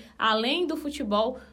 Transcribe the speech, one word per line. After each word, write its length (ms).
além 480
do 100
futebol 640